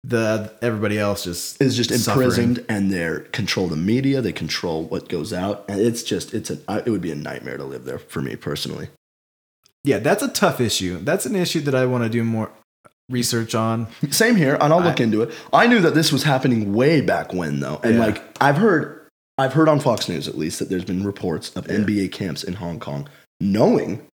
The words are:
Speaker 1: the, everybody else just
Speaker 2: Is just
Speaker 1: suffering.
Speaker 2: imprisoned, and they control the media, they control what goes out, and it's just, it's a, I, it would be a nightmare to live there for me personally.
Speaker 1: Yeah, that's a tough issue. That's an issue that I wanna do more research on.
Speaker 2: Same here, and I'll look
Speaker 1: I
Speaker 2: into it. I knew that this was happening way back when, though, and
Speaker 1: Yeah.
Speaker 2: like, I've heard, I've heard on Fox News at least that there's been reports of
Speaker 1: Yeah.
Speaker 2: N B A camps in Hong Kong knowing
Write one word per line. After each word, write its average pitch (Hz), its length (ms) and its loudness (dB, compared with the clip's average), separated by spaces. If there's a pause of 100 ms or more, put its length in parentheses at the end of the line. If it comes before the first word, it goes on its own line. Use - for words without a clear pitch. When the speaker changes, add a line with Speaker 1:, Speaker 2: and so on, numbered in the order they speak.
Speaker 1:
the, 110 560 0
everybody 107 360 0
else 101 280 -2
just - 360 -6
Speaker 2:
Is 127 140 2
just 117 140 0 (100)
Speaker 1:
suffering. 113 300 2
Speaker 2:
imprisoned, 120 400 2
and 101 240 0
they 82 240 -2 (160)
control 98 340 -2
the 80 80 -2
media, 131 460 2
they 101 100 0
control 80 540 -4
what 87 240 -8
goes 87 240 -4
out, 95 340 -4
and 101 140 -2
it's 117 200 0
just, - 320 -6
it's - 160 -6
a, - 80 -6 (120)
I, 104 80 -4
it - 140 -4
would 98 100 0
be 82 100 -6
a 73 40 -6
nightmare 65 420 -10
to 67 80 -10
live 65 180 -12
there 65 160 -10
for - 220 -10
me 60 160 -6
personally. 73 500 -8 (960)
Speaker 1:
Yeah, - 160 2
that's 160 240 0
a 285 60 -2
tough 160 320 0
issue. 92 420 -2
That's 170 220 -2
an 226 100 -2
issue 175 260 0
that 139 140 0
I 127 100 2
wanna 123 220 0
do 117 160 0
more 113 260 -2 (600)
research 120 440 -2
on. 113 340 0 (220)
Speaker 2:
Same 220 280 4
here, 147 240 4
and 147 100 4
I'll 175 100 6
look 170 200 2
Speaker 1:
I - 20 4
Speaker 2:
into 110 180 2
it. 120 100 -2 (200)
I 202 160 6
knew 240 140 6
that 160 140 4
this 156 180 4
was 131 100 0
happening 123 500 2
way 135 280 4
back 87 320 -2
when, 78 260 -2
though, 69 240 -6
and 113 120 4
Speaker 1:
Yeah. 117 100 4
Speaker 2:
like, 104 180 -2 (160)
I've 139 160 4
heard, 170 460 2 (360)
I've 135 140 0
heard 156 160 6
on 151 140 4
Fox 113 260 0
News 76 220 -4
at - 80 -8
least 78 220 -4
that - 100 -6
there's 92 160 -2
been 95 180 -2
reports 95 520 -4
of 90 120 -10
Speaker 1:
Yeah. - 60 -4
Speaker 2:
N 107 100 2
B 101 220 0
A - 20 -4
camps 90 340 -6
in 90 120 -8
Hong 85 260 -8
Kong 71 300 -10 (320)
knowing 107 580 2 (140)